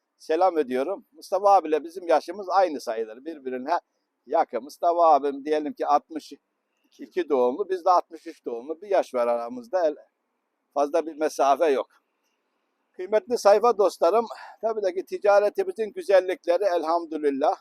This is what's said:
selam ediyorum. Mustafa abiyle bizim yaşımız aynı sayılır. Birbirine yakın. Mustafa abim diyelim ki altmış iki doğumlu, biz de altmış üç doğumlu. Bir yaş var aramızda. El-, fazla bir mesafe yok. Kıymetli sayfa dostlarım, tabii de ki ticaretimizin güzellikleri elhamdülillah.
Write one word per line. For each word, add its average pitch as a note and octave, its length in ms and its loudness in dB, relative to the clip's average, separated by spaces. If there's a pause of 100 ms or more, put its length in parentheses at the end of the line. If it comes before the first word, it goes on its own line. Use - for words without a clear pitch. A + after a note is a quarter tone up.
(180)
selam E3+ 400 0
ediyorum. C#3 540 -4
Mustafa G3 440 0
abiyle D#3 280 0
bizim E3+ 240 -14
yaşımız F3+ 420 0
aynı F3 320 0
sayılır. A2+ 440 -8
Birbirine C#3 540 -6 (460)
yakın. C3 380 -2
Mustafa E3+ 500 2
abim C#3 320 0
diyelim D3+ 280 -2
ki D3+ 140 -8
altmış D3 460 -2 (680)
iki D3+ 300 -8
doğumlu, C#3 400 0
biz F3+ 160 -6
de F#3+ 40 2
altmış E3+ 380 0
üç - 180 -18
doğumlu. C#3 360 -10
Bir G#3 60 -20
yaş F3 260 0
var A#2+ 140 0
aramızda. A#2+ 600 -2
El-, D3+ 80 -2 (800)
fazla D3 320 -2
bir D#3+ 100 -10
mesafe C#3+ 560 0
yok. A#2+ 160 -2 (1040)
Kıymetli G#3+ 440 -2
sayfa G3+ 400 4
dostlarım, G3 480 2 (360)
tabii A3 220 -4
de F3+ 100 0
ki F3+ 120 -6
ticaretimizin G3+ 880 0
güzellikleri F#3 720 0
elhamdülillah. D#3 960 0